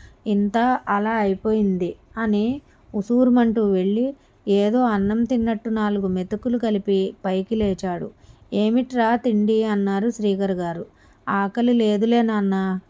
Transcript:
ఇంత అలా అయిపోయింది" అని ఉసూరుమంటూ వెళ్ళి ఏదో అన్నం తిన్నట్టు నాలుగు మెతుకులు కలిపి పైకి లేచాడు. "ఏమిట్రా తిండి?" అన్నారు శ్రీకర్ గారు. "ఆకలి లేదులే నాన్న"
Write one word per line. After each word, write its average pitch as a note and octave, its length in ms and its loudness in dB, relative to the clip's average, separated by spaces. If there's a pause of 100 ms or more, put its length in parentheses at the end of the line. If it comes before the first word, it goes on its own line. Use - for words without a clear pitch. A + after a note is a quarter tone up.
(280)
ఇంత A3 520 0 (100)
అలా G3+ 220 0
అయిపోయింది" G3+ 840 0 (220)
అని A3+ 440 -2 (340)
ఉసూరుమంటూ A#3 760 2
వెళ్ళి G#3 440 0 (320)
ఏదో G#3 320 2
అన్నం G#3+ 440 0
తిన్నట్టు A3+ 460 -2
నాలుగు G#3 380 -2
మెతుకులు G3 500 -4
కలిపి G3+ 580 0 (100)
పైకి F#3+ 300 -2
లేచాడు. F#3 560 -4 (420)
"ఏమిట్రా A#3 600 0
తిండి?" A3 480 2
అన్నారు G3+ 460 0
శ్రీకర్ G3 420 -2
గారు. E3+ 340 -6 (440)
"ఆకలి G3+ 440 0
లేదులే A3+ 480 2
నాన్న" F#3+ 580 0 (100)